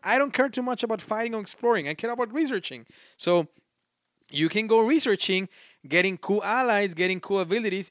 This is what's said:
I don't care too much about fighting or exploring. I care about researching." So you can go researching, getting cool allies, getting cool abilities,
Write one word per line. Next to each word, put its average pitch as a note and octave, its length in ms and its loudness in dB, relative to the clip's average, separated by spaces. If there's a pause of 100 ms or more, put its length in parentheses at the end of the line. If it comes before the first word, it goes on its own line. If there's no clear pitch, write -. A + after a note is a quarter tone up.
I A3 140 2
don't C#4 200 0
care B3+ 120 4
too B3 200 -4
much A#3+ 120 -4
about A3 180 -2
fighting A3+ 340 -4
or A3 60 -4
exploring. G3+ 480 -2
I D#3 60 -4
care A3+ 160 -6
about A#3+ 200 -4 (100)
researching." F#3 440 -4 (320)
So F3 320 2 (800)
you D#3+ 200 0
can G#3+ 160 0
go A3+ 140 6
researching, G#3+ 680 2 (400)
getting F3+ 300 2
cool G3+ 260 0
allies, G#3 480 2
getting F3+ 260 -2
cool G3 220 -2
abilities, G3 500 -2